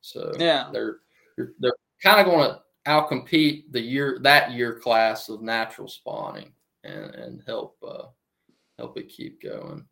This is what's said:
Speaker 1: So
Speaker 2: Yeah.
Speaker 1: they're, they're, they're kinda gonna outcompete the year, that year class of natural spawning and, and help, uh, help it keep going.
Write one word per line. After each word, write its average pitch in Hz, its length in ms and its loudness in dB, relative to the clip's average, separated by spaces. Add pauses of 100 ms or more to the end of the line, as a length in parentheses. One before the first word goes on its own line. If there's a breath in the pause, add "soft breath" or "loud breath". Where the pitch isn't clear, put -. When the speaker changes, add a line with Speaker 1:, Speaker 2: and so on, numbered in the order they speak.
Speaker 1:
So - 360 -10
Speaker 2:
Yeah. 156 360 0
Speaker 1:
they're, 110 260 -6 (380)
they're, - 220 -8
they're 123 140 2 (300)
kinda 202 220 8
gonna 160 380 4 (240)
outcompete 151 880 0
the 123 80 -2
year, 131 420 -4
that 139 300 6
year 120 260 -4
class 113 500 2
of 110 140 -12
natural 113 460 -6
spawning - 640 -12 (320)
and, 52 300 -14
and 60 320 -16
help, - 300 -8 (100)
uh, - 200 -14 (720)
help - 200 -12
it - 100 -16
keep - 340 -18
going. - 480 -14